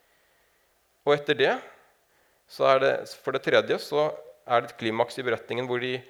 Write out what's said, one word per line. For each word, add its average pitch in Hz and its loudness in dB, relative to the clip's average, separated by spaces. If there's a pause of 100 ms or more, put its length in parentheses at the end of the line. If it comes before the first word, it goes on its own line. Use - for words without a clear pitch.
(1080)
Og 147 6
etter 143 -2
det, 170 2 (880)
så 135 0
er 135 4
det, 135 2 (320)
for 131 -4
det 135 -2
tredje, 131 2
så 151 0 (360)
er 120 2
det 123 -12
et - -20
klimaks 117 -2
i 131 -8
beretningen 120 -4
hvor 123 -2
de 127 -4 (140)